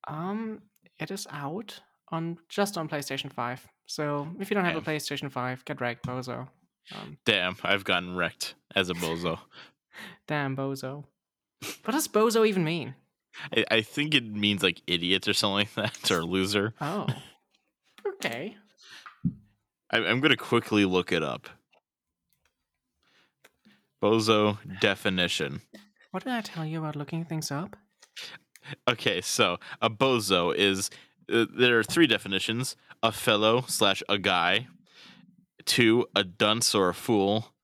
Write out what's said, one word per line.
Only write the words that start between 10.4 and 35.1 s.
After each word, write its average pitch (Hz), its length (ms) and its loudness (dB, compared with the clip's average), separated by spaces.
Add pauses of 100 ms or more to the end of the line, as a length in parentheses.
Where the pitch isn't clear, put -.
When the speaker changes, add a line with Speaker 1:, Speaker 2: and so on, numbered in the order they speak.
Speaker 1:
bozo. 135 480 -6 (840)
What 254 80 -4
does 294 140 0
bozo 220 400 4
even 190 160 2
mean? 156 320 -4 (600)
Speaker 2:
I, 110 160 2
I 110 100 4
think 151 320 -2
it 127 120 2
means, 104 380 0
like, 90 240 2
idiot 90 400 0
or 104 60 2
something 98 220 0
like 101 200 -2
that, - 360 -2
or 85 120 2
loser. 98 580 0
Speaker 1:
Oh. 170 260 -4 (1000)
Okay. 143 480 -8 (1400)
Speaker 2:
I, 110 80 2
I'm 110 220 2
gonna 143 160 4
quickly 113 480 2
look 90 260 0
it 85 120 2
up. 65 260 -6 (2500)
Bozo 107 560 4 (240)
definition. 90 800 0 (500)
Speaker 1:
What 185 120 -8
did 254 100 -6
I 233 80 -4
tell 165 240 -8
you 160 140 -6
about 151 160 -6
looking 156 300 -6
things 160 260 -6
up? 156 240 -8 (1120)
Speaker 2:
Okay, 110 340 0
so 92 360 2 (240)
a 113 80 4
bozo 101 680 2
is, 98 340 2 (420)
uh, 113 140 4 (100)
there 120 240 4
are 110 40 2
three 165 240 4
definitions. 113 680 -2 (260)
A 113 100 4
fellow 110 560 4
slash - 400 2
a 104 100 0
guy. 95 500 2 (1000)